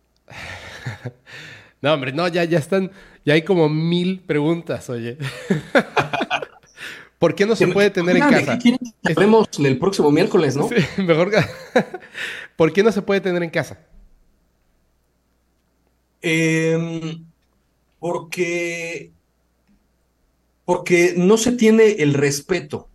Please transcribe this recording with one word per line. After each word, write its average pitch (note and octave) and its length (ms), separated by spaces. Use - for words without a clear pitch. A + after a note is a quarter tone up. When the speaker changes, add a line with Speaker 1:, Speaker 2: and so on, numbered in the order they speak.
Speaker 1:
<laughs> - 840
No, C#3 120
hombre, C3 180
no, E3+ 140
ya, F3 160
ya E3+ 160
están, F#3+ 320
ya D3 80
hay E3 80
como E3 260
mil F3 520
preguntas, D3+ 720
oye. A#2+ 260
<laughs> - 1040
¿Por E3 160
qué G3+ 140
no G3 80
se F#3+ 80
Speaker 2:
Que F3+ 60
me F3+ 40
Speaker 1:
puede G3+ 160
tener F3+ 280
en - 40
Speaker 2:
oigan, C#4+ 180
¿de - 60
Speaker 1:
casa? B2 140
Speaker 2:
qué - 20
quieren A#3+ 180
que F3+ 100
Speaker 1:
Es- D#3+ 60
Speaker 2:
hablemos G#3+ 300
el C3+ 220
próximo E3+ 320
miércoles, D#3+ 440
no? E3 140
Speaker 1:
Sí, A#3+ 60
<laughs> - 120
mejor F3 300
que, G#3+ 60
<laughs> - 1160
¿por D#3+ 160
qué G3 120
no A3+ 80
se G#3 100
puede G3 180
tener F3+ 220
en E3+ 80
casa? D3 300
Speaker 2:
Em, D#3+ 1040
porque, E3+ 1120
porque F3 520
no F#3 200
se A#3+ 160
tiene A3 400
el D3 200
respeto C#3+ 800